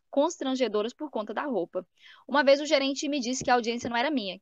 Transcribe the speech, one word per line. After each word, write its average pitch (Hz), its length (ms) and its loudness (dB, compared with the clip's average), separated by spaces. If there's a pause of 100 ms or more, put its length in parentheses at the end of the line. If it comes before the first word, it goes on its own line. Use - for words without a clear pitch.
(100)
constrangedoras 254 800 -2
por 302 180 -10
conta 220 220 -6
da - 120 -4
roupa. 190 420 -4 (400)
Uma 285 160 2
vez 277 180 6
o 302 60 -4
gerente 277 420 0
me 285 120 0
disse 254 240 -4
que 254 80 4
a - 20 8
audiência 240 340 0
não 233 80 -4
era 262 140 2
minha, 196 320 -4